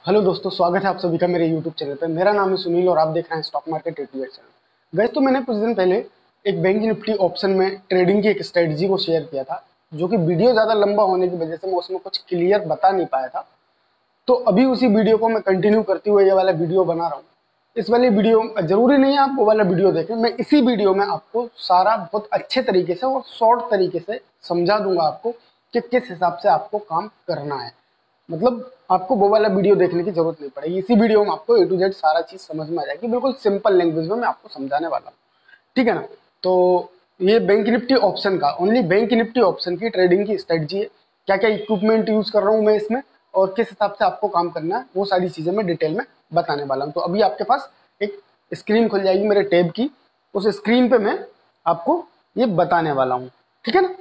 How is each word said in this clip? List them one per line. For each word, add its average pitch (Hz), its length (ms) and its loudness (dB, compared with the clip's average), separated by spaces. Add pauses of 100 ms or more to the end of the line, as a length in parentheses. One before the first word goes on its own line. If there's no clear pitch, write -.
हेलो 202 180 2
दोस्तों, 180 280 -2
स्वागत 180 320 0
है 196 60 -2
आप 185 100 -4
सभी 170 200 -2
का 180 80 0
मेरे 170 220 0
YouTube 160 300 -4
चैनल 143 160 -8
पे। 165 120 -6
मेरा 175 260 0
नाम 196 180 0
है 190 60 0
सुनील 180 320 0
और 165 100 2
आप 156 100 2
देख 160 160 -4
रहे 160 120 -8
हैं 156 60 -6
Stock 147 260 -8
Market 160 260 -8
A 143 100 -10
to - 80 -10
Z 131 160 -10
channel। - 720 -18
Guys, 233 120 0
तो 294 100 -4
मैंने 269 220 2
कुछ 240 140 -4
दिन 226 180 -2
पहले 185 220 2 (480)
एक 170 180 -2
Bank 196 200 0
Nifty 220 340 -2
option 190 340 -2
में 190 260 0 (120)
trading 185 340 2
की 214 60 2
एक 190 140 0
स्ट्रेटजी 165 460 -2
को 190 100 2
share 165 240 -2
किया 135 220 -8
था, 170 180 -10 (300)
जो 160 160 -4
कि 220 80 0
video 180 360 2
ज़्यादा 220 220 2
लंबा 208 280 2
होने 185 260 2
की 180 80 -6
वजह 165 200 -6
से 190 100 -12
मैं 190 80 -4
उसमें 185 260 -6
कुछ - 180 -10 (100)
clear 180 380 0
बता 156 240 0
नहीं 175 160 -2
पाया 131 220 -4
था। 185 160 -10 (840)
तो 254 60 4
अभी 240 300 2
उसी 254 240 2
video 214 300 4
को 226 100 0
मैं 220 140 -2
continue 202 400 2
करते 190 280 -2
हुए 202 140 6
ये 196 80 6
वाला 190 200 4
video 175 320 0
बना 170 240 -2
रहा 143 80 -6
हूँ। - 80 -18 (520)
इस 214 140 -6
वाली 247 180 4
video, 220 340 4 (200)
जरूरी 226 340 4
नहीं 269 160 4
है 285 80 0
आप 269 180 0
वो 220 60 2
वाला 214 200 4
video 180 280 2
देखें, 165 220 -4
मैं 226 160 0
इसी 294 320 2
video 208 320 2
में 196 120 0
आपको 240 420 -6 (100)
सारा 190 400 2
बहुत 202 340 -8
अच्छे 247 300 -2
तरीके 180 320 0
से 240 120 -6
और 262 220 -2
short 240 420 0
तरीके 180 300 0
से 220 200 -10 (220)
समझा 175 360 0
दूंगा 190 240 -2
आपको 156 300 -4 (420)
कि 240 60 2
किस 247 300 -2
हिसाब 175 280 -2
से 202 100 -2
आपको 180 320 0
काम 180 280 -6 (200)
करना 147 280 -6
है। 120 160 -12 (560)
मतलब 220 420 -2 (200)
आपको 185 260 0
वो 196 120 4
वाला 214 200 4
वीडियो 196 280 4
देखने 175 280 0
की 208 60 -4
जरूरत 165 300 -2
नहीं 143 100 -12
पड़ेगी, 165 280 -6
इसी 190 160 0
वीडियो 214 300 4
में 175 60 -2
आपको 233 280 0
A 175 100 4
to 185 100 0
Z 190 140 0
सारा 160 280 0
चीज़ 185 200 -12
समझ 156 280 -10
में 165 100 -6
आ 143 80 -6
जाएगी, 170 220 -8
बिल्कुल 240 260 -2
simple 202 420 0
language 165 320 0
में 214 80 -2
मैं 233 120 -2
आपको - 200 -8
समझाने 139 400 -6
वाला - 200 -6
हूँ, - 60 -20 (640)
ठीक 247 120 2
है 190 60 0
ना। 151 100 -6 (380)
तो 180 480 2 (300)
ये 202 200 2
bank 202 280 2
nifty 240 280 0
option 190 420 0
का, 143 200 -2
only 220 260 2
bank 202 280 2
nifty 226 280 0
option 175 360 0
की 220 140 -6
trading 185 360 2
की 208 120 -2
स्ट्रेटजी 165 400 -4
है, 214 60 -4 (440)
क्या 196 80 2
क्या 220 140 2
equipment 214 580 0
use 214 240 -2
कर 208 100 2
रहा 214 120 2
हूँ 214 100 0
मैं 214 120 4
इसमें 220 240 -4 (340)
और 190 220 2
किस 226 140 -2
हिसाब 202 240 -2
से 214 100 -2
आपको 185 240 -2
काम 175 220 -2
करना 165 280 -6
है, 262 60 -8 (120)
वो 196 80 -2
सारी 185 240 0
चीज़ें 160 240 -6
मैं 208 140 -2
detail 160 300 -6
में 269 80 -6 (300)
बताने 151 300 -2
वाला 135 200 -4
हूँ। 151 80 -10
तो 175 80 -4
अभी 180 220 -2
आपके 202 220 0
पास 262 260 -2 (300)
एक 202 200 -6 (320)
screen 220 360 0
खुल 196 140 -2
जाएगी 196 260 0
मेरे 202 160 2
tab 175 260 2
की, 247 200 -4 (440)
उस 202 220 -2
screen 240 340 2
पे 247 80 4
मैं 208 200 0 (480)
आपको 254 380 -2 (320)
ये 240 100 0
बताने 170 460 0
वाला 131 220 0
हूँ, 127 160 -8 (340)
ठीक 226 100 -6
है 370 80 4
ना। 370 180 -2